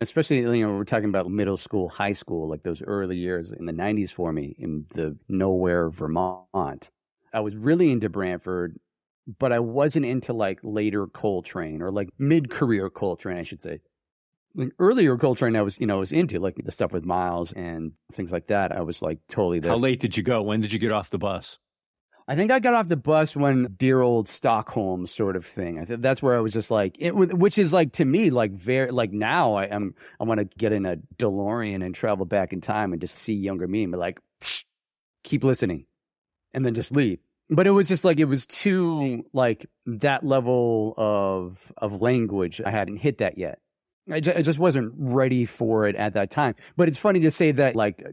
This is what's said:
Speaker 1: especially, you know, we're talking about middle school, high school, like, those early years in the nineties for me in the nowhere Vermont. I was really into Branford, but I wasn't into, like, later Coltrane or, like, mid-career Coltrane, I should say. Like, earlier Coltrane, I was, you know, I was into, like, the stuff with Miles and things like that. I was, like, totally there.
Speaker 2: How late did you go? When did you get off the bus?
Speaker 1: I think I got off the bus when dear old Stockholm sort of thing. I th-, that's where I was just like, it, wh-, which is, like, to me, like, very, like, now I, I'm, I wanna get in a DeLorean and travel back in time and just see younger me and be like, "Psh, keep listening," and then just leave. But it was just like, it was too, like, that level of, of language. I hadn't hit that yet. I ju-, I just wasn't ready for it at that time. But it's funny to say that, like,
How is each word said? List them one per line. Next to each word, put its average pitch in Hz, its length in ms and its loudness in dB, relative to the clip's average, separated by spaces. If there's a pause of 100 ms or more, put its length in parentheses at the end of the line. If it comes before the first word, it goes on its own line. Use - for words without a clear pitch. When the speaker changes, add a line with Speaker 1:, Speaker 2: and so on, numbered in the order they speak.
Speaker 1:
especially, 143 420 0
you 117 220 2
know, 101 120 0
we're 101 80 -2
talking 107 240 0
about 95 200 0
middle 98 280 0
school, 90 320 -4
high 101 240 -2
school, 82 360 -6
like, 78 140 -8
those 82 180 -6
early 95 360 -4
years 87 340 -4
in - 160 -10
the 85 60 -6
nineties 98 400 -2
for 82 200 -4
me 71 240 -6
in 78 340 -8
the 78 260 -6 (120)
nowhere 92 640 0
Vermont. 90 1000 -4 (400)
I 113 80 -2
was 107 160 -4
really 156 340 4
into 113 180 0
Branford, 90 680 -4 (640)
but 131 100 2
I 120 80 2
wasn't 135 480 0
into, 123 260 -4
like, 101 300 -2
later 104 460 -2
Coltrane 85 720 -4
or, 90 80 -4
like, 101 260 -4
mid-career 135 720 0
Coltrane, 90 480 -4
I 85 40 -6
should 80 180 -12
say. 80 200 -10 (760)
Like, 131 220 -4
earlier 180 380 6
Coltrane, 120 400 2
I 107 60 4
was, 101 180 -2
you 117 60 0
know, 101 100 2
I - 20 0
was 95 140 -4
into, 151 260 0
like, 92 240 -2
the - 80 -10
stuff 92 220 -4
with 87 120 -4
Miles 87 500 -2
and 82 360 -8 (220)
things 90 180 -8
like 87 180 -6
that. 98 220 0
I 92 120 -4
was, 82 200 -6
like, 80 160 -4 (100)
totally 87 300 0
there. 85 140 0
Speaker 2:
How 117 60 2
late 127 200 0
did 110 180 -4
you 107 60 -2
go? 113 200 0
When 107 180 0
did 107 120 -2
you 110 60 -4
get 107 140 0
off 104 180 -2
the 98 80 -4
bus? 95 400 -6 (680)
Speaker 1:
I 139 80 -2
think 214 160 2
I 262 80 4
got 240 140 4
off 220 120 2
the 165 100 0
bus 156 380 2
when 131 420 2
dear 131 240 4
old 120 280 2
Stockholm 101 800 -2
sort 98 280 -2
of 90 100 -4
thing. 85 360 -8
I 78 40 -6
th-, 117 160 -8
that's 131 220 2
where 127 140 4
I 117 40 2
was 110 120 0
just 107 180 -2
like, 104 300 0
it, 170 100 0
wh-, 180 260 4
which 196 220 4
is, 170 140 4
like, 170 220 4
to 156 100 2
me, 165 260 4
like, 113 220 2
very, 123 400 0
like, 117 180 0
now 113 440 2
I, 98 100 0 (100)
I'm, 101 200 -4 (260)
I - 40 -2
wanna 110 200 0
get 107 280 -2
in 98 140 0
a 87 120 -2 (180)
DeLorean 101 680 -2
and 90 80 -6
travel 101 320 -2
back 92 280 0
in 92 80 -8
time 107 320 -2
and 80 80 -6
just 87 160 -8
see - 180 -4
younger 98 320 -4
me 104 160 -2
and 90 80 -4
be 90 80 -4
like, 87 220 -6 (200)
"Psh, - 240 -4 (600)
keep 139 180 -2
listening," 120 440 0 (640)
and 131 120 -2
then 120 100 0
just 117 180 -4
leave. 123 260 2 (320)
But 170 160 4
it 202 60 6
was 196 160 4
just 185 160 0
like, 165 160 4
it 156 60 6
was 135 200 0
too, 160 840 0
like, 120 340 0 (180)
that 131 400 0
level 120 720 2
of, 95 800 -2
of 104 240 -4
language. 107 640 0
I 101 60 -2
hadn't 101 280 -4
hit 147 200 0
that 98 180 0
yet. 85 220 -6 (520)
I 160 100 -2
ju-, 160 160 0
I 175 60 2
just 147 160 0
wasn't 135 400 2
ready 127 480 2
for 110 420 0
it 98 80 0
at 104 160 -2
that 101 180 0
time. 135 260 0 (200)
But 175 120 4
it's 143 100 -2
funny 190 220 2
to 160 100 6
say 156 220 4
that, 135 220 2
like, 107 280 0 (100)